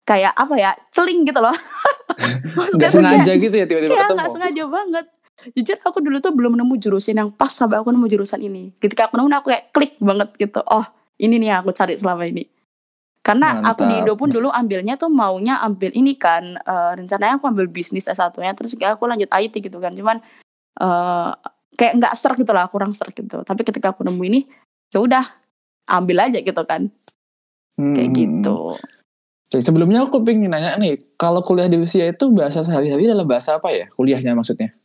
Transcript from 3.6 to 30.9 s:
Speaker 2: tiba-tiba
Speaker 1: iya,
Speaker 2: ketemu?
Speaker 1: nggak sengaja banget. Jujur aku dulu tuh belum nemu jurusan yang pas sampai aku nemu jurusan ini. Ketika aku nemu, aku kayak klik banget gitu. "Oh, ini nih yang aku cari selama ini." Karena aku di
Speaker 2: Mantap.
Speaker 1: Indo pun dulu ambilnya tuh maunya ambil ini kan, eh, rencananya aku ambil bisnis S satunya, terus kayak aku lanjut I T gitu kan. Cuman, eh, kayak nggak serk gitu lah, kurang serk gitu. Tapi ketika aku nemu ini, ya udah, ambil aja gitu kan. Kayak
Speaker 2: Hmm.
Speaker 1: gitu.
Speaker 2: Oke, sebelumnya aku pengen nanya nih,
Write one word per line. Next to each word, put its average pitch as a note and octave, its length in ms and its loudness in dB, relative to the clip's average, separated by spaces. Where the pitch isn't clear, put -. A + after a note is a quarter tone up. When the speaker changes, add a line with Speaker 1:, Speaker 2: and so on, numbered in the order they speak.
Speaker 2:
tiba-tiba D#3+ 240 2
Speaker 1:
iya, G4 80 4
Speaker 2:
ketemu? G4 160 2
Speaker 1:
nggak D#4+ 160 -4
sengaja D#4+ 320 -6
banget. E4 400 -6
Jujur B3+ 400 -4
aku F4+ 240 -2
dulu C#4 160 0
tuh - 160 0
belum A#3+ 160 2
nemu B3 240 2
jurusan G3+ 400 -2
yang G#3 160 -2
pas C#4 160 0
sampai A3 320 0
aku A#3 80 -2
nemu A#3+ 240 2
jurusan G3+ 320 -2
ini. F#3+ 320 -12
Ketika A3 320 0
aku A#3+ 80 -4
nemu, C4 100 2
aku C4+ 80 -4
kayak - 240 -4
klik D4 240 2
banget G3+ 400 0
gitu. G3+ 320 -4
"Oh, G#3+ 160 2
ini A3+ 240 2
nih G#3+ 80 0
yang F#3 160 0
aku F#3 80 0
cari F#3 240 -2
selama F3 320 -4
ini." F3 160 -8
Karena A#3+ 400 2
aku A3 240 2
di G3 80 2
Speaker 2:
Mantap. F#3 80 0
Speaker 1:
Indo G#3+ 120 2
pun C#4+ 120 0
dulu A#3 240 0
ambilnya A3 480 -2
tuh E4 80 -2
maunya A3 520 0
ambil G3 360 -2
ini C4+ 160 2
kan, F3 480 -2
eh, F3 320 -2
rencananya G3 480 -2
aku C#4 80 -2
ambil G3 200 0
bisnis F3+ 360 -8
S F#3 160 -4
satunya, F3 320 -4
terus - 240 -10
kayak G#3+ 240 -2
aku A#3+ 80 -2
lanjut G#3+ 240 -4
I G#3 160 0
T A3 120 -8
gitu F#3 200 -14
kan. F3+ 160 -8
Cuman, A3 240 -2
eh, F3 520 -2
kayak A#3 240 2
nggak A#3+ 200 2
serk C4 200 0
gitu A#3 160 0
lah, F#3 160 2
kurang G3+ 240 -4
serk - 240 -10
gitu. - 240 -10
Tapi G3+ 240 -6
ketika G3 280 -4
aku - 120 -8
nemu F3+ 200 -4
ini, A3+ 140 2
ya G3 80 2
udah, B3+ 240 2
ambil F3+ 400 2
aja A#3 80 -2
gitu E3+ 320 -4
kan. F#3 200 -2
Kayak C#3 360 0
Speaker 2:
Hmm. B2+ 40 2
Speaker 1:
gitu. F2+ 400 0
Speaker 2:
Oke, C3 160 -2
sebelumnya F3 400 4
aku C4+ 160 0
pengen G#3+ 320 2
nanya D#3+ 240 -2
nih, E3 240 0